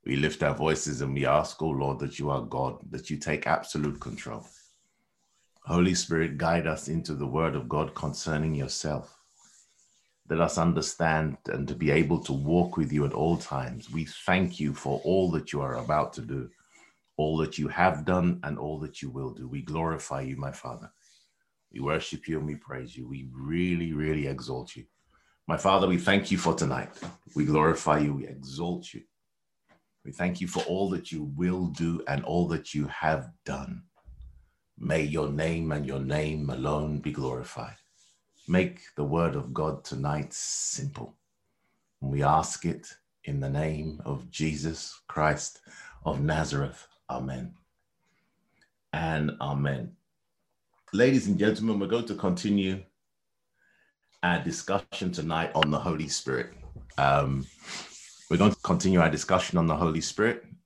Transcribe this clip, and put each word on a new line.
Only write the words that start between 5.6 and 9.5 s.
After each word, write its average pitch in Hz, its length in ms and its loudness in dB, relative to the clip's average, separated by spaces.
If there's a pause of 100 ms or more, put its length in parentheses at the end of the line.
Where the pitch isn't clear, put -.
Holy 87 300 6
Spirit, 80 420 0
guide 80 300 2
us 78 220 -4
into 80 260 -2
the 69 120 -4
word 73 300 0
of 64 100 -4
God 73 280 -2
concerning 78 600 -2
yourself. 71 640 -4 (1120)